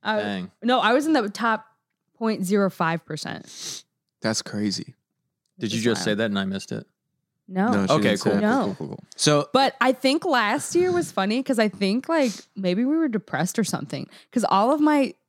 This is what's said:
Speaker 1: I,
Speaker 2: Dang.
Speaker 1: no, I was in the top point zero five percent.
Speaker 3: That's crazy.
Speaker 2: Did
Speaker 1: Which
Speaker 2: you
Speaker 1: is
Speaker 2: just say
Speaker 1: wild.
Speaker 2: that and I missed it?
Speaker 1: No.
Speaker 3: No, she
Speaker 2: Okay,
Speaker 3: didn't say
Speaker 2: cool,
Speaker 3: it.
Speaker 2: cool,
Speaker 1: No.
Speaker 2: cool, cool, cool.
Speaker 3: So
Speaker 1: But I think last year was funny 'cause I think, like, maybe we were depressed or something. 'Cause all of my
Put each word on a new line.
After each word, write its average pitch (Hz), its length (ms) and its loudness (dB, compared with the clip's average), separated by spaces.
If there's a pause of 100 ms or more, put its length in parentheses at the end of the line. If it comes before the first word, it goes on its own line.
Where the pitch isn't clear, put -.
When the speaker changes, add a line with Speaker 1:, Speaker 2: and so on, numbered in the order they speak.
Speaker 1:
I, 214 140 0
Speaker 2:
Dang. 202 340 -4 (140)
Speaker 1:
no, 240 160 4
I 220 140 4
was 294 120 2
in 320 60 2
the 240 160 2
top 220 360 -2 (520)
point 220 280 -2
zero 196 260 2
five 165 340 -2
percent. - 800 -12 (380)
Speaker 3:
That's 110 200 -2
crazy. 104 520 -6 (680)
Speaker 2:
Did 120 60 -4
Speaker 1:
Which 101 80 -4
Speaker 2:
you 117 40 0
Speaker 1:
is 110 60 -2
Speaker 2:
just 110 200 2
say 110 80 0
Speaker 1:
wild. 101 80 0
Speaker 2:
that 113 60 2
and 101 120 -2
I 98 80 -2
missed 95 260 -8
it? - 140 -8 (600)
Speaker 1:
No. 190 240 0
Speaker 3:
No, 202 160 2
she - 60 2
Speaker 2:
Okay, 156 100 2
Speaker 3:
didn't 190 180 2
say 208 100 0
Speaker 2:
cool, 202 80 2
Speaker 3:
it. - 20 2
Speaker 2:
cool, 208 100 2
Speaker 1:
No. 254 140 2
Speaker 2:
cool, - 100 -4
cool, - 140 -10
cool. - 160 -14 (100)
Speaker 3:
So 147 380 2
Speaker 1:
But 269 280 2
I 254 120 4
think 269 320 0
last 247 500 0
year 359 160 2
was 349 220 -2
funny 208 300 0
'cause 254 180 -2
I 214 80 4
think, 202 400 -2
like, 285 240 2 (240)
maybe 190 280 0
we 294 120 0
were 320 120 2
depressed 185 500 -2
or 214 60 2
something. 143 440 -6 (240)
'Cause 226 160 0
all 214 240 4
of 311 80 0
my 294 340 2 (140)